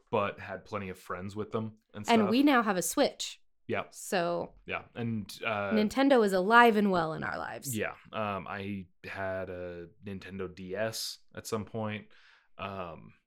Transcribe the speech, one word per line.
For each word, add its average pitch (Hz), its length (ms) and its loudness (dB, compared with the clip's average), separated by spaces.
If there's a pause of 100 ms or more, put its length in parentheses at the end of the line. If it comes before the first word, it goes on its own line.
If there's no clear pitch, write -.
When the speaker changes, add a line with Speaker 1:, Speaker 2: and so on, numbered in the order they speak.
(120)
Speaker 1:
but 101 280 0
had 95 240 -10
plenty 98 260 -6
of 90 80 -8
friends 95 380 -8
with 107 160 -6
them 110 220 -4 (200)
and 104 140 -10
Speaker 2:
And 226 140 6
Speaker 1:
stuff. 202 80 4
Speaker 2:
we 247 140 4
now 277 180 6
have 202 160 0
a 175 40 -2
Switch. - 600 0 (260)
Speaker 1:
Yeah. 101 220 -2
Speaker 2:
So 175 640 -2 (140)
Speaker 1:
Yeah, - 160 -4 (100)
and, 113 340 -4 (160)
uh, 117 280 0
Speaker 2:
Nintendo 240 520 4
is 202 100 2
alive 220 440 8
and 208 140 4
well 165 220 2
in 147 100 -6
our 80 160 -4
lives. 120 360 -6
Speaker 1:
Yeah, 98 180 -2 (200)
um, 101 340 -4
I 98 380 -6 (180)
had 95 460 -6
a 87 380 -8 (180)
Nintendo 95 480 -8
D 92 220 -8
S 110 420 -4 (180)
at - 120 -12
some 104 180 -2
point. 107 400 -6 (540)
Um, 92 540 -10 (140)